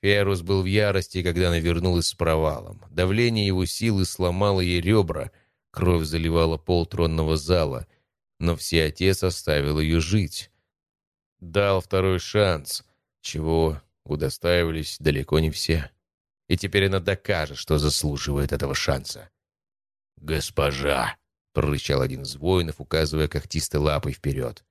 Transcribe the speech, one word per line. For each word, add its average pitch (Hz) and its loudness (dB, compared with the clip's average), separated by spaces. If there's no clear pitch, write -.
Ферус 98 2
был 95 0
в - -2
ярости, 98 0
когда 90 2
она 85 2
вернулась 85 2
с - -4
провалом. 78 -2
Давление 104 2
его 92 2
силы 98 0
сломало 92 0
ей 87 2
рёбра, 85 2
кровь 87 2
заливала 82 0
пол 85 0
тронного 80 0
зала, 76 0
но 82 0
Всеотец 82 0
оставил 76 0
её 80 2
жить. 92 -2
Дал 95 0
второй 92 0
шанс, 87 -2
чего 80 0
удостаивались 80 -2
далеко 73 0
не 80 2
все. 78 -2
И 90 2
теперь 98 2
она 95 0
докажет, 85 -2
что - 0
заслуживает 71 -2
этого 69 -4
шанса. - -4
«Госпожа!» — 71 -2
прорычал 71 0
один 65 -4
из 67 -10
воинов, 82 0
указывая 78 0
когтистой - -4
лапой 73 0
вперёд. 65 -6